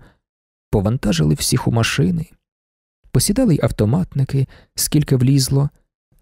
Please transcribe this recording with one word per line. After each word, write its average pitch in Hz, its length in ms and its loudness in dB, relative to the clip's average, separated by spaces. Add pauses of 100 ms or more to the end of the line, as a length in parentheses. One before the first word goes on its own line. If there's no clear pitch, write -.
(720)
повантажили 151 640 0
всіх - 340 -2
у 123 40 0
машини, 147 540 0 (840)
посідали 202 440 2
й - 80 -2
автоматники, 135 840 -2 (260)
скільки 147 420 0
влізло, 135 540 2 (520)